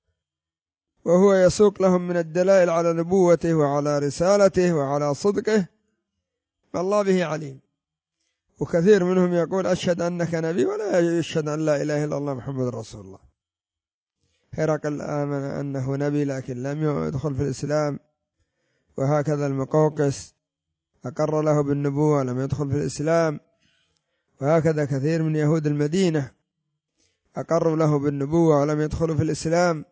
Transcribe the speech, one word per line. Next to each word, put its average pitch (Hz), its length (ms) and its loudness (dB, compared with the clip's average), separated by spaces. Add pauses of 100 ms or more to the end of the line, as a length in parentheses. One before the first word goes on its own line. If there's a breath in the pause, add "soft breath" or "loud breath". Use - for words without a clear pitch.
(1040)
وهو 185 300 4
يسوق 190 480 4
لهم 180 260 2
من 180 80 -2
الدلائل 175 540 2
على 170 220 2
نبوته 170 640 2
وعلى 147 440 2
رسالته 180 760 2
وعلى 143 400 0
صدقه 208 520 0 (1080)
ما 165 60 -4
الله 202 220 0
به 185 220 2
عليم. 151 360 -8 (1000)
وكثير 180 460 4
منهم 180 300 2
يقول: 170 320 0
"أشهد 180 360 0
أنك 170 320 -4
نبي"، 165 300 -2
ولا 330 540 0
يشهد 156 300 -4
أن 151 160 -4
لا 147 180 0
إله 151 220 -2
إلا 151 140 -4
الله 143 160 -6
محمد 131 320 -6
رسول 110 400 -10
الله. 95 120 -20 (1300)
هرقل 151 480 -4
آمن 143 420 -4
أنه 139 540 -6
نبي 147 280 -2
لكن 131 380 -8
لم 151 440 -4
يدخل 151 280 -6
في 131 80 -4
الإسلام، 147 560 -4 (960)
وهكذا 143 500 0
المقوقس 143 880 0 (720)
أقر 156 380 -2
له 151 180 2
بالنبوة 143 640 0
لم 127 180 -4
يدخل 135 300 -4
في 139 60 -2
الإسلام، 156 640 -2 (1000)
وهكذا 151 440 0
كثير 143 380 -2
من 156 140 -2
يهود 151 300 0
المدينة 147 640 0 (1080)
أقروا 160 400 0
له 151 220 2
بالنبوة 147 600 2
ولم 151 200 0
يدخلوا 156 360 -2
في 147 60 2
الإسلام. 160 680 0